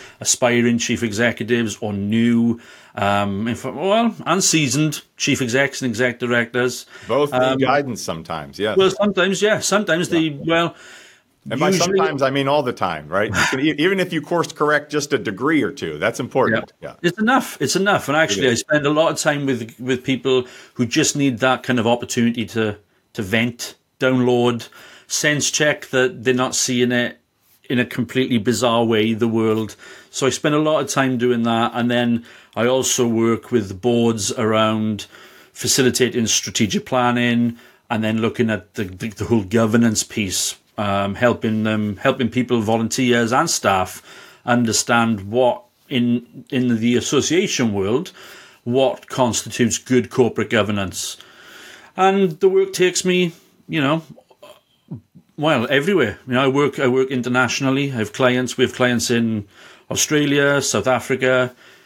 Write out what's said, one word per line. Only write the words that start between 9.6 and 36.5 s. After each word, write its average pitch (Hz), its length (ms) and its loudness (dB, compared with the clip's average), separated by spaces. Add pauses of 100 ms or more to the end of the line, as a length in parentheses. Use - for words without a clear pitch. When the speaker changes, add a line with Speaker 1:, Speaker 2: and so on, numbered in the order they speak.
Speaker 1:
Sometimes 175 520 0
Speaker 2:
Yeah. 170 60 2
Speaker 1:
they, 160 120 0
well, 160 440 -2 (760)
Speaker 2:
And 120 100 -4
by - 80 2
Speaker 1:
usually 190 300 0
Speaker 2:
sometimes, 156 240 0
I 135 80 2
mean 135 180 0
all 147 160 4
the 123 80 -2
time, 80 360 -4
right? 98 200 0
You 98 220 -2
can 131 100 -4
e-, 151 180 0
even 185 220 2
if 180 120 -4
you 160 100 -4
course 165 300 -2
correct 147 380 0
just 147 220 -4
a 135 60 2
degree 120 440 0
or 98 80 -2
two, 80 280 -8
that's 104 200 0
important. 113 600 0
Speaker 1:
Yeah. 80 100 -12
Speaker 2:
Yeah. - 40 -18 (140)
Speaker 1:
It's 170 100 -2
enough. 240 420 0
It's 135 160 -2
enough. 190 320 0
And 139 80 0
actually, 156 300 0
Speaker 2:
It 123 40 4
Speaker 1:
I - 40 4
Speaker 2:
is. 113 60 -2
Speaker 1:
spend 147 260 0
a 143 40 2
lot 151 220 2
of 139 60 -6
time 143 280 0
with, 113 320 -4
with 127 240 -2
people 131 440 0 (280)
who 123 100 -2
just 143 320 0
need 139 220 0
that 127 240 0
kind 127 160 0
of 107 80 0
opportunity 120 600 0
to, 107 300 -2 (380)
to 117 80 -6
vent, 113 520 -2 (260)
download, 123 680 2 (400)
sense 147 420 -2
check - 380 -2
that 127 360 0
they're 131 80 4
not 127 220 -2
seeing 123 380 0
it 123 260 -2 (500)
in 123 100 0
a 123 60 2
completely 127 540 -2
bizarre 117 460 2
way, 113 280 2
the 110 160 0
world. 110 460 0 (360)
So - 160 -2
I 131 40 4
spend 151 240 0
a 147 60 2
lot 156 200 2
of 135 80 -4
time 131 300 0
doing 120 240 2
that. 117 320 0
And 120 160 0
then 120 340 0 (320)
I 113 100 2
also 127 400 2
work 113 440 0
with 113 180 2
the 98 60 -10
boards 117 580 0
around 110 760 0 (460)
facilitating 120 760 0
strategic - 580 -2